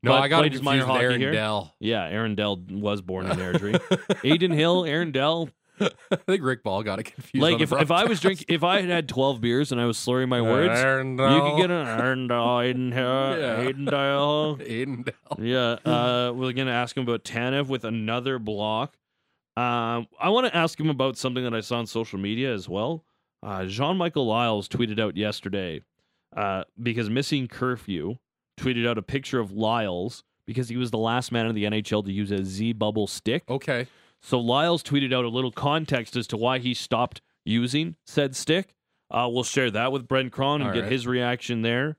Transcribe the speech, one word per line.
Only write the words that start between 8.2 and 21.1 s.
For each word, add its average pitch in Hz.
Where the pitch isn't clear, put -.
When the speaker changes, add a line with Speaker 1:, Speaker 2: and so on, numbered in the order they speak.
Speaker 2:
drink-, 190
if 165
I 190
had 180
had 165
twelve 131
beers 123
and 120
I 120
was 117
slurring 127
my 123
words, 117
Speaker 1:
Aaron 131
Speaker 2:
you 123
Speaker 1:
Dell. 139
Speaker 2:
could 156
get 180
an 160
Aaron 127
Dell, 120
Adin 127
Hill, 131
Speaker 1:
<laughs> -
Yeah. 123
Speaker 2:
Adin 135
Dell. 143
Speaker 1:
Adin 123
Dell. -
Speaker 2:
Yeah, 120
uh, 123
we're 127
gonna 131
ask 120
him 131
about 117
Tanev 131
with 127
another 117
block. 107
Um, 120
I 170
wanna 240
ask 165
him 156
about 131